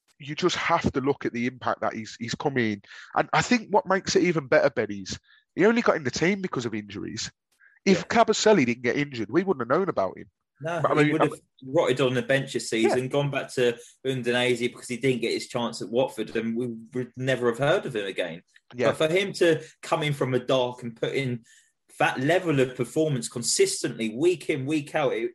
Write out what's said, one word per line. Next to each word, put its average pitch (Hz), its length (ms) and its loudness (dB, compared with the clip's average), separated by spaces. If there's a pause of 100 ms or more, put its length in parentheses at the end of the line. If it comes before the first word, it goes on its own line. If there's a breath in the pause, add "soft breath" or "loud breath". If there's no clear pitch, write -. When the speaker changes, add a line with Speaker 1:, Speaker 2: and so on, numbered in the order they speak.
(200)
Speaker 1:
you 147 160 -10
just 175 200 2
have - 380 0
to 139 80 -2
look 135 240 0
at 123 80 -4
the 120 120 -2
impact 127 360 -4
that 104 120 -2
he's, 110 260 -10
he's 117 160 -8
come 139 220 -2
in. 107 240 0 (340 loud breath)
And - 180 2
I 151 100 4
think 233 260 0
what 196 180 2
makes 185 280 0
it 190 80 4
even 156 240 2
better, 123 240 4
Ben, 110 180 -2
is 101 300 -8 (360 soft breath)
he 156 100 4
only 233 180 4
got 214 120 4
in 151 80 -4
the 120 80 -2
team 190 300 0
because 135 240 -4
of 107 80 -6
injuries. 101 580 -8 (540 soft breath)
If 185 140 6
Speaker 2:
Yeah. 175 40 -6 (200)
Speaker 1:
Kabasele 208 420 4
didn't 120 180 0
get 120 140 0
injured, 131 320 -4
we 160 140 0
wouldn't 175 260 -2
have 143 100 2
known 190 100 -2
about 95 280 -2
him. 98 80 -16 (340)
Speaker 2:
No, 165 220 -6
Speaker 1:
But, - 100 2
I 147 40 2
Speaker 2:
he 151 80 6
Speaker 1:
mean, 147 100 2
Speaker 2:
would 156 80 2
Speaker 1:
I 147 40 4
Speaker 2:
have 143 80 0 (340)
rotted 135 340 2
on 127 140 2
the 120 80 0
bench 135 300 0
this 120 180 -6
season, 123 320 2
Speaker 1:
Yeah. - 60 -4
Speaker 2:
gone 143 200 0
back - 240 -6
to 120 240 2 (280 loud breath)
Udinese 123 540 0
because 120 280 -4
he 120 100 -6
didn't 127 240 0
get 107 120 0
his 107 140 -4
chance 117 360 -4
at 95 60 -8
Watford, 113 460 -2
and 113 220 -4
we 123 160 -4 (220)
would 127 200 -6
never 127 340 0
have 117 100 0
heard 156 260 2
of 139 100 -6
him 101 120 -2
again. 90 340 -6 (340 soft breath)
Speaker 1:
Yeah. 120 120 2
Speaker 2:
But 147 100 2
for 156 100 2
him 196 260 0
to 160 280 4 (220 loud breath)
come 160 180 -2
in 147 120 0
from 139 180 -2
the 127 80 2
dark 123 420 0
and 117 180 -10
put 139 140 -2
in 123 300 -2 (560 soft breath)
that 151 200 0
level 160 400 2
of 127 160 2
performance 135 520 -2
consistently, - 880 -2
week 170 360 0
in, 135 160 -4
week 147 260 -4
out, 143 200 2
it, 117 220 -4